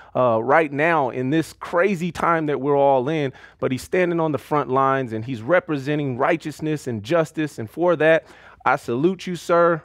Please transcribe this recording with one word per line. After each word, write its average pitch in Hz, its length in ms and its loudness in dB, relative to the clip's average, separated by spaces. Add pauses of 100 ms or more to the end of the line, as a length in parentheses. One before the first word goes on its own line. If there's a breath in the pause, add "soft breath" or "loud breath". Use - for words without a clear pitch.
(140 loud breath)
uh, 120 280 2
right 143 280 4
now 147 400 0
in 127 200 -4
this 160 240 -2
crazy 175 580 -2
time 160 340 0
that 143 140 -2
we're 143 160 2
all 139 320 4
in, 151 240 -2 (280 loud breath)
but 135 120 -2
he's 127 100 -4
standing 175 380 0
on 160 120 0
the 135 60 -2
front 147 300 -2
lines 135 440 0
and 110 120 -4
he's 120 180 -8
representing 147 760 -2
righteousness 156 680 -4
and 113 160 -6
justice. 156 560 -2
And 113 120 -10
for 170 260 0
that, 156 300 2 (400 loud breath)
I 127 100 2
salute 165 500 -2
you, 180 100 -6
sir. 170 480 2